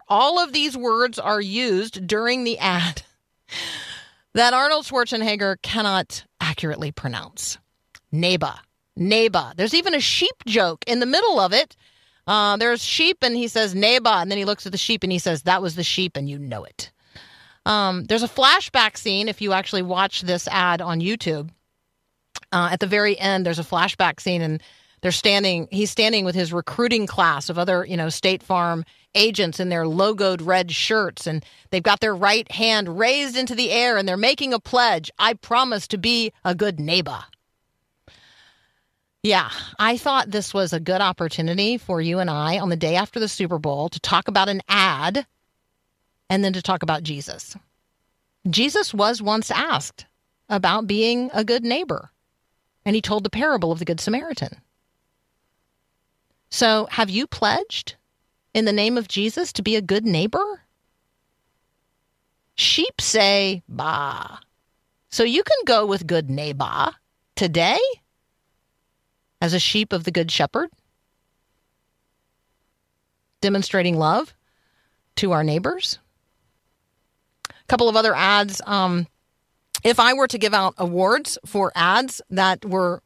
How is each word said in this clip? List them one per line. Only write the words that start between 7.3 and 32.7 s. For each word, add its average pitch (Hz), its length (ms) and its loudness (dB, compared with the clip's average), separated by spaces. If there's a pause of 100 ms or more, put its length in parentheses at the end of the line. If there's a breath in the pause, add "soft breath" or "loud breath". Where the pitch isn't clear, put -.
Neighbor, 165 420 0 (420)
neighbor. 185 600 2
There's 208 160 -2
even 339 220 0
a 285 40 -2
sheep - 460 -2
joke 196 400 0
in 240 140 0
the 247 80 0
middle 349 320 2
of 185 120 2
it. 262 240 0 (520 soft breath)
Uh, 208 300 2
there's 233 260 0
sheep, 339 400 0
and 240 120 0
he 240 120 -2
says, 220 260 0
"Neighbor," 226 360 4
and 185 200 2
then 202 80 -2
he 196 80 -4
looks 208 220 -4
at 185 40 -10
the 190 60 -6
sheep, - 240 -2
and 185 100 -2
he 180 80 0
says, 160 220 -2
"That 185 220 2
was 170 100 -4
the 170 100 -6
sheep, 185 320 -2
and 143 140 -6
you 143 80 -10
know 123 260 -10
it." - 280 -16 (720 loud breath)
Um, 190 400 0
there's 226 180 0
a 233 40 -2
flashback 269 720 4
scene, 208 320 -2
if 208 120 -8
you 208 100 -2
actually 190 300 -2
watch 180 400 -2
this 180 260 -2
ad 180 320 0
on 165 220 -4
YouTube. 165 480 -4 (1000)
Uh, 175 200 2
at 185 80 0
the 202 80 0
very 208 320 2
end, 190 260 0
there's 170 140 -2
a 170 40 -6
flashback 175 560 0
scene, 175 220 -2
and 156 220 -4 (380 soft breath)
they're 180 100 0
standing, 190 580 2
he's 196 220 -2
standing 220 340 2
with 180 80 -2
his 175 180 -2
recruiting 220 540 0
class 170 420 0
of 170 120 -4
other, 180 260 0
you 180 100 -6
know, 165 140 -2
State 190 320 0
Farm 170 440 0 (280 soft breath)
agents 202 460 2
in 180 100 -2
their 170 140 -2
logoed 185 600 0
red 180 280 2
shirts, 202 560 -2
and 160 180 -4 (240 soft breath)
they've 180 140 -2
got 202 160 4
their 214 160 0
right 202 360 2
hand 214 460 0